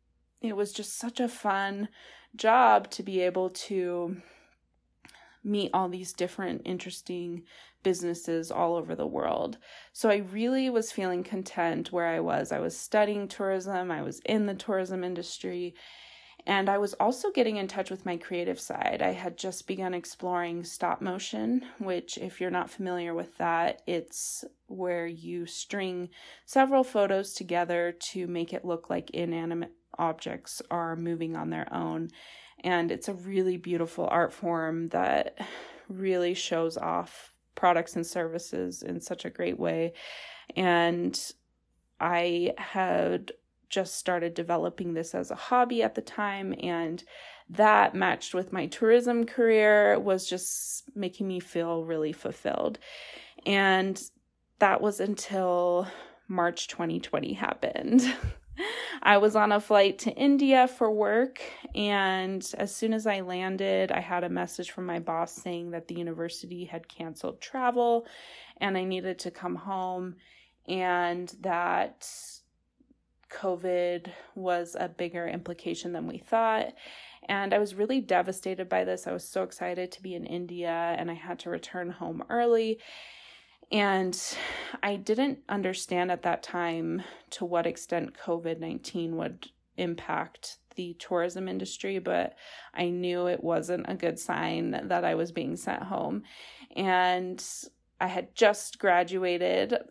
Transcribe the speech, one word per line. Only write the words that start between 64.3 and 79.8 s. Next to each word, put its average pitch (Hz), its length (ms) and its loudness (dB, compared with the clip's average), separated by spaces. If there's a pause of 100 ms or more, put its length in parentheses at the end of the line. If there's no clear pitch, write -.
from 185 140 -6
my 170 140 -2
boss 170 340 -2
saying 170 380 -8
that 165 160 -8
the 170 80 -8
university 170 680 -6
had 165 220 -12
canceled - 540 -10
travel 240 640 2 (500)
and 196 200 0
I 185 60 0
needed 185 360 -4
to 180 120 -8
come 180 240 -6
home, 185 600 -6 (520)
and 180 720 0
that 180 680 0 (1200)
covid 175 840 0 (220)
was 175 460 -2
a 180 80 -2
bigger 170 400 -6
implication 170 640 -6
than 165 160 -6
we - 100 -8
thought. 226 560 2 (540)
And 196 260 0
I 202 60 6
was 196 160 0
really 220 260 2
devastated 185 680 0
by 185 160 2
this. 185 220 -4
I 180 40 -4
was 180 160 -6
so 190 160 -2
excited 180 480 -6